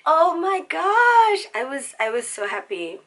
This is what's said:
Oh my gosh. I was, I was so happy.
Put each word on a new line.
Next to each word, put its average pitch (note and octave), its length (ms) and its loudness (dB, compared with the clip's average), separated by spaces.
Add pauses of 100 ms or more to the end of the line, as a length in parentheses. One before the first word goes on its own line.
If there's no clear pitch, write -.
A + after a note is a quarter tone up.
Oh E4 340 4
my F#4 280 -2
gosh. G#4+ 840 2
I A3 100 -4
was, C4+ 360 -8
I A3 100 -2
was A#3 180 -4
so G3+ 200 -8
happy. F#3+ 600 -8